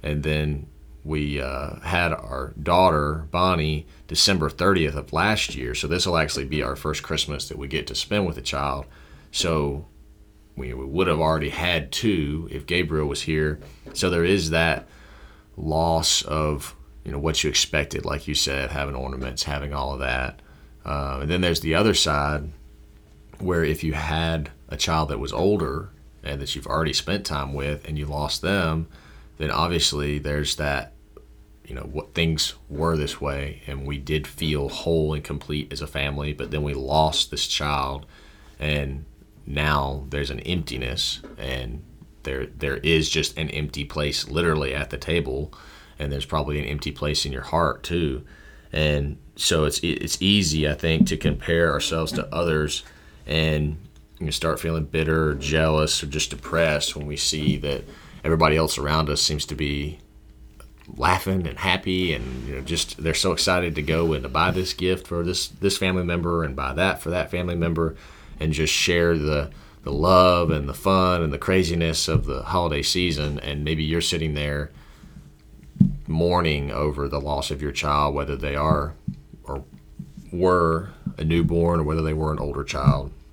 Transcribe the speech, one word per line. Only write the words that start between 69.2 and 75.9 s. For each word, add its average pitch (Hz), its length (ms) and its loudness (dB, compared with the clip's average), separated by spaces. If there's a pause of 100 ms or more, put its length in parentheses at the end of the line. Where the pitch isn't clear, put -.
the 71 100 -4
love 87 580 8
and 73 180 0
the 67 60 -6
fun 92 480 4
and 76 100 2
the 73 60 -4
craziness 85 720 2
of - 160 2
the 67 200 -4
holiday 85 380 0
season. 73 580 0
And 73 240 -4
maybe 78 200 0
you're 82 160 2
sitting 80 340 0
there 73 360 -2 (1400)